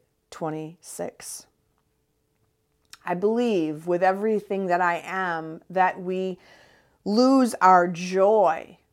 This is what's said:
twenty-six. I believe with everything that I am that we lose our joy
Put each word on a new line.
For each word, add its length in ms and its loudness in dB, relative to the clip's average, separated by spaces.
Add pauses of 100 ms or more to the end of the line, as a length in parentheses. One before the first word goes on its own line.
(300)
twenty-six. 1160 -12 (1600)
I 100 -4
believe 720 -2
with 160 0
everything 640 0
that 140 0
I 240 -2
am 640 -6
that 320 0
we 380 -6 (680)
lose 560 4
our 280 6
joy 920 0 (140)